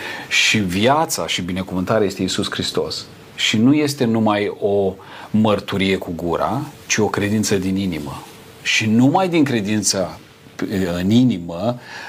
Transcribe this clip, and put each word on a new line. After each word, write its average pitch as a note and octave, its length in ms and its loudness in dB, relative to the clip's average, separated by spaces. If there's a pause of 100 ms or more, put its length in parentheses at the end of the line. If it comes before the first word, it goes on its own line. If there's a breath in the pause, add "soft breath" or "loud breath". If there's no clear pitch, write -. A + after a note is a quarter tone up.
(280 loud breath)
Și - 300 2
viața G#2 720 2
și - 140 -4
binecuvântarea F#2 680 0
este F#2 140 -4
Iisus F#2 280 -2
Hristos. - 560 -4 (300)
Și - 220 0
nu B2+ 160 6
este C#3+ 320 0
numai G#2+ 540 0
o G2 340 0 (380 loud breath)
mărturie G2+ 640 2
cu F#2 200 -6
gura, E2 460 -2 (260)
ci - 100 -2
o G#2 100 2
credință G2+ 480 0
din F#2+ 200 0
inimă. D2+ 480 -4 (380)
Și - 240 0
numai C#3 440 4
din E3 140 4
credința, G#2+ 560 0
uh, - 280 -6 (680)
în F#2 140 0
inimă, G#2+ 680 2 (300 loud breath)